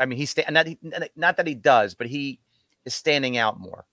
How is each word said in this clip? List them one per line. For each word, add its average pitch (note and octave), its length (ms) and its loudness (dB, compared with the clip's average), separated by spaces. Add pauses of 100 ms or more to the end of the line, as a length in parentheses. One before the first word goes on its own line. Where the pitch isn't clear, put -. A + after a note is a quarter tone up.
I C3 60 2
mean, B2+ 120 -6
he's C#3+ 120 -4
sta-, D#3 200 -2
not, D#3+ 160 4 (480)
not E3+ 220 0
that F3 100 0
he D3+ 80 -4
does, A2+ 400 4
but A#2+ 140 -8
he C#3 320 -8 (440)
is B2+ 100 -8
standing C3+ 420 0
out A2 240 0
more. F#2 320 -16